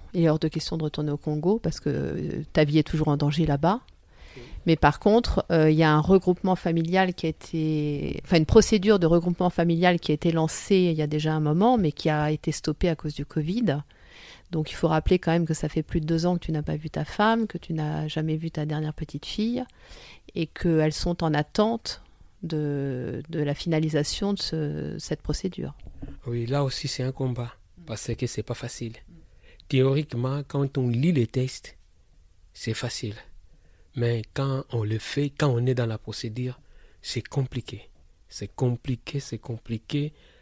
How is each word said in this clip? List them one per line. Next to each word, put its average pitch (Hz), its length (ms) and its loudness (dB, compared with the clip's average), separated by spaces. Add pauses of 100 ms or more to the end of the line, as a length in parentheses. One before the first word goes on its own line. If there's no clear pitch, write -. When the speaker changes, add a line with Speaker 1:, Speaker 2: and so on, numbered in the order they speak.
(120)
Speaker 1:
il 165 120 4
est 160 40 8
hors 156 100 4
de 160 100 0
question - 280 -4
de 160 80 -2
retourner 151 260 -2
au 147 60 -2
Congo 156 420 0
parce - 220 -4
que, - 80 -4
euh, - 540 -4 (100)
ta 156 120 4
vie 147 140 4
est 151 80 8
toujours 156 220 0
en 147 80 4
danger 147 300 2
là-bas. 160 340 2 (560)
Speaker 2:
Oui. - 60 -14 (240)
Speaker 1:
Mais 160 100 6
par - 240 4
contre, - 500 4
euh, 156 200 6
il 156 80 4
y 160 40 6
a 156 80 6
un 151 100 6
regroupement 185 560 4
familial 175 580 2
qui - 100 -6
a 160 60 0
été, 151 960 -2
enfin, 175 120 4
une 160 100 6
procédure 214 520 6
de 175 80 4
regroupement 175 420 2
familial 175 520 2
qui - 120 0
a - 20 2
été 165 180 2
lancée 165 440 2
il 175 220 4
y 151 40 0
a 147 40 0
déjà 151 260 -2
un 156 80 0
moment, 185 380 4
mais 160 140 2
qui - 180 -2
a 151 200 2
été 156 220 -2
stoppée 165 380 -2
à 156 60 0
cause 147 180 -8
du 143 100 -8
covid. 160 540 -2 (720)
Donc, 156 200 -2
il - 40 -12
faut 165 140 2
rappeler 160 300 4
quand 170 140 -2
même 170 140 2
que 160 80 0
ça 151 160 -2
fait 156 120 -2
plus - 180 -2
de 151 60 -2
deux 165 200 0
ans 180 80 2
que 170 100 -4
tu 160 80 -4
n'as 151 100 -2
pas 151 140 -4
vu 156 140 -8
ta 151 160 -6
femme, 220 400 0
que - 100 -8
tu - 160 -10
n'as 151 360 -4
jamais 156 280 -2
vu 160 140 -6
ta 151 160 -4
dernière 151 260 -4
petite - 320 -10
fille, 240 400 -4 (680)
et 165 120 -4
qu'elles 156 460 2
sont - 320 -4
en 160 80 2
attente 214 680 -2 (400)
de, 143 880 -4
de 160 100 -4
la 143 140 0
finalisation 160 800 0
de 190 80 -4
ce, 151 560 -6
cette - 240 -6
procédure. 180 520 -6 (520)
Speaker 2:
Oui, 120 200 -4
là 143 180 0
aussi, 131 220 -4
c'est - 160 -6
un 131 100 -2
combat, 123 420 -6 (240)
Speaker 1:
Mm. - 80 -20
Speaker 2:
parce 113 280 -6
que 127 120 -4
c'est - 160 -6
pas 120 120 -8
facile. 117 380 -10 (160)
Speaker 1:
Mm. - 60 -20 (540)
Speaker 2:
Théoriquement, 135 760 0
quand 139 320 -2
on 127 100 2
lit 131 240 2
les 123 160 2
textes, - 480 -6 (760)
c'est - 220 -6
facile. 113 400 -6 (800)
Mais 120 280 0 (120)
quand 135 380 -2
on 117 100 -2
le 107 160 -2
fait, 143 320 -2
quand 143 200 0
on 120 160 0
est 127 80 2
dans 120 120 0
la 110 100 -4
procédure, 120 640 -8 (420)
c'est - 260 -6
compliqué. - 600 -6 (400)
C'est - 260 -12
compliqué, 127 640 -4
c'est 117 180 -10
compliqué. 123 760 -6 (300)